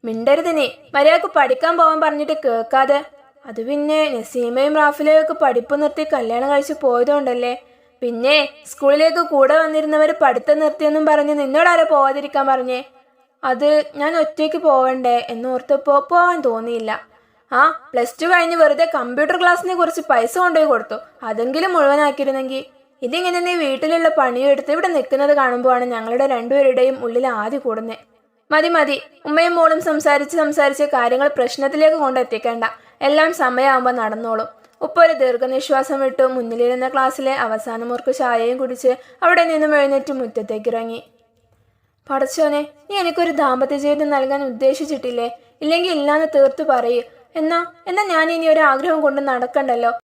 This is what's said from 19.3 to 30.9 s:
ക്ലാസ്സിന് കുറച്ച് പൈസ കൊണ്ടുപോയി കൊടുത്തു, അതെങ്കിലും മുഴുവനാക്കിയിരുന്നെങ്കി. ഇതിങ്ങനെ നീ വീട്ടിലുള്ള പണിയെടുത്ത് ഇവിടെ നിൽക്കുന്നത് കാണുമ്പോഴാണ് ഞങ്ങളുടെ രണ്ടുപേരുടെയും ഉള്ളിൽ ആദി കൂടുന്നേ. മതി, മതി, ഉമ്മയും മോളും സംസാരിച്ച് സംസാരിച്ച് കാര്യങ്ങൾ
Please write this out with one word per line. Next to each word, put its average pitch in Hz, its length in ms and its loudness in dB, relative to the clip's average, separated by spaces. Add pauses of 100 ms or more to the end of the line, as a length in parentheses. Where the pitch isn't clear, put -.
ക്ലാസ്സിന് 349 340 0
കുറച്ച് 339 260 -2 (100)
പൈസ 240 280 0
കൊണ്ടുപോയി 320 300 2
കൊടുത്തു, 226 280 -2 (260)
അതെങ്കിലും 254 500 -4
മുഴുവനാക്കിയിരുന്നെങ്കി. 277 1000 0 (320)
ഇതിങ്ങനെ 349 380 -4
നീ 359 140 -2
വീട്ടിലുള്ള 320 540 0
പണിയെടുത്ത് 277 640 0
ഇവിടെ 359 160 -2
നിൽക്കുന്നത് 285 480 0
കാണുമ്പോഴാണ് 247 480 0
ഞങ്ങളുടെ 240 420 -2
രണ്ടുപേരുടെയും 254 800 2
ഉള്ളിൽ 240 220 -2
ആദി 226 300 -4
കൂടുന്നേ. 226 400 -6 (540)
മതി, 311 180 2
മതി, 294 340 0 (220)
ഉമ്മയും 330 300 2
മോളും 320 260 4
സംസാരിച്ച് 294 560 0
സംസാരിച്ച് 294 480 0
കാര്യങ്ങൾ 262 440 0